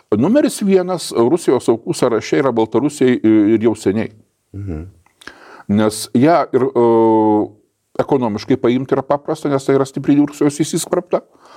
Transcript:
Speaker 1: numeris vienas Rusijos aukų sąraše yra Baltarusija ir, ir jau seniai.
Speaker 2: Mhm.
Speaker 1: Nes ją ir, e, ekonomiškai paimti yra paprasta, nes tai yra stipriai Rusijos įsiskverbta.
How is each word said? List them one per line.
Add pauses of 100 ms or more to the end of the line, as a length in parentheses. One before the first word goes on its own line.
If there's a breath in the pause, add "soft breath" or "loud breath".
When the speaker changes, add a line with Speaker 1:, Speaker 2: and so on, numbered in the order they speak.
(140 loud breath)
Speaker 1:
numeris
vienas
Rusijos
aukų
sąraše
yra
Baltarusija
ir, (160)
ir
jau
seniai. (400)
Speaker 2:
Mhm. (880 loud breath)
Speaker 1:
Nes
ją (140)
ir,
e, (1160)
ekonomiškai
paimti
yra
paprasta,
nes
tai
yra
stipriai
Rusijos
įsiskverbta. (320 loud breath)